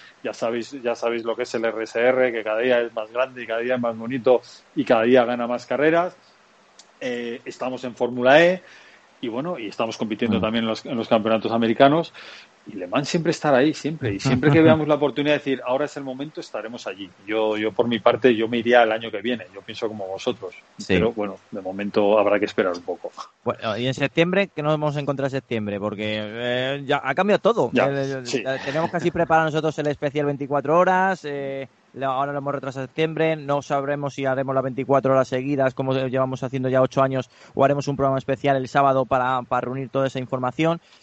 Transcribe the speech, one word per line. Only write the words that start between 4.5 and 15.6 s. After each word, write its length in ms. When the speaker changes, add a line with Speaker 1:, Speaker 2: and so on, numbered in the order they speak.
Speaker 1:
y 80
cada 200
día 200
gana 240
más 180
carreras. 520
Eh, 460
estamos 400
en 100
Fórmula 480
E 180
y 80
bueno, 280
y 100
estamos 280
compitiendo 440
Speaker 2:
Mm. 20
Speaker 1:
también 240
en 40
los, 160
en 120
los 100
campeonatos 460
americanos. 580
Y 40
Le 100
Mans 240
siempre 220
estará 260
ahí, 160
siempre. 400
Y 60
siempre 320
que 100
Speaker 2:
<laughs> 0
Speaker 1:
veamos 260
la 60
oportunidad 400
de 60
decir, 260